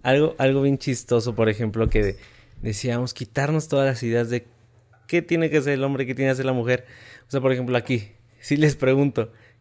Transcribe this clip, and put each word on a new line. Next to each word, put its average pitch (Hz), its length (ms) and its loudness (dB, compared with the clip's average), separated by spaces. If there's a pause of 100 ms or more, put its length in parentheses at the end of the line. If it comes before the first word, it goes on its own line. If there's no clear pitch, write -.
Algo, 143 340 2
algo 135 240 2
bien 139 160 2
chistoso, 120 560 -2
por 110 140 2
ejemplo, 110 420 0
que 104 280 2 (440)
decíamos, 120 520 -4
quitarnos 151 560 -4
todas 139 180 2
las 120 160 -2
ideas 117 260 0
de 120 160 -4 (640)
qué 170 140 0
tiene 165 280 0
que 151 100 2
hacer 139 160 0
el 135 100 -2
hombre, 135 200 -2
qué 127 80 -6
tiene 135 140 -2
que 131 60 2
hacer 131 120 -4
la 131 60 0
mujer. 123 340 -2 (420)
O - 40 -18
sea, 135 80 -2
por 131 140 2
ejemplo, 123 240 -2
aquí, 117 320 -2 (320)
si 143 160 0
les 151 180 2
pregunto, 135 560 0 (300)